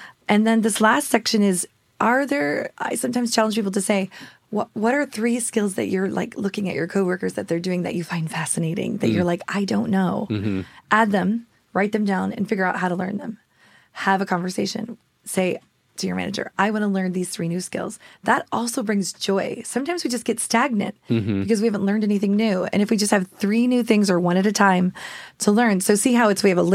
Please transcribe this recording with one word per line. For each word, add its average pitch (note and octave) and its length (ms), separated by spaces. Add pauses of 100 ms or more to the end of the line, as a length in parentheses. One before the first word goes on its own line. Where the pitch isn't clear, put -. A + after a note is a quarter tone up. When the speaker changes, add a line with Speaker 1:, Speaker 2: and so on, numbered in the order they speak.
(280)
Speaker 1:
And G#3 180
then A3+ 140
this G#3+ 200
last A3 280
section A3+ 340
is, F#3 240 (340)
are B3 260
there, D4 520
I - 160
sometimes A#3+ 400
challenge A3 220
people G3 160
to G#3 80
say, G3 300 (400)
"What, G#3+ 240
what A3+ 200
are C#4+ 120
three A#3 340
skills G#3 340
that - 140
you're, F#3+ 220
like, - 260
looking G3 320
at - 80
your E3 100
coworkers F3+ 480
that G3 140
they're E3+ 100
doing F3+ 240
that E3+ 120
you E3+ 100
find D#3+ 260
fascinating, - 680
that G3+ 100
you're F3 160
Speaker 2:
Mm. F3 80
Speaker 1:
like, F3 160
'I G3+ 160
don't G#3+ 260
know'?" F#3+ 400
Speaker 2:
Mm-hmm. G2+ 300 (300)
Speaker 1:
Add G#3+ 200
them, G3+ 360 (260)
write G#3 200
them G#3+ 120
down, F#3+ 280
and G3+ 160
figure F#3+ 180
out F3+ 100
how F3+ 120
to F3+ 60
learn F#3 220
them. A#3+ 220 (680)
Have F#3+ 160
a G3 60
conversation. G3+ 720 (260)
Say - 340 (400)
to F#3+ 80
your F3+ 100
manager, F#3 400
"I G3+ 140
wanna G#3 180
learn F#3+ 240
these F3+ 160
three E3+ 200
new F3 120
skills." - 380 (260)
That B3+ 260
also A#3 320
brings G3+ 300
joy. G3 540
Sometimes E4 380
we D4 40
just A#3 160
get A#3 160
stagnant A3+ 540 (160)
Speaker 2:
Mm-hmm. G#2 320
Speaker 1:
because G3+ 180
we A3 60
haven't G#3 180
learned G#3 200
anything G3+ 320
new. G3+ 360
And G3+ 80
if G#3 80
we A3+ 80
just G3+ 140
have F#3 160 (100)
three A3+ 300
new B3 160
things G#3 260
or F3+ 100
one F3 200
at F#3+ 80
a G#3+ 60
time F#3 400 (480)
to G#3 120
learn. G#3 300
So G#3 140
see B3 180
how A#3 160
it's, F#3+ 120
we G#3 60
have F3+ 80
a F3 60 (120)